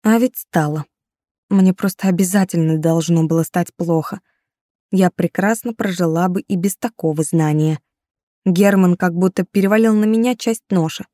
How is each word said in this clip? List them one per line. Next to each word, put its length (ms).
А 160
ведь 200
стало. 480
Мне 240
просто 340
обязательно 720
должно 460
было 180
стать 340
плохо. 440
Я 200
прекрасно 640
прожила 540
бы 120
и 160
без 200
такого 460
знания. 580
Герман 520
как 180
будто 300
перевалил 500
на 100
меня 300
часть 360
ноши. 440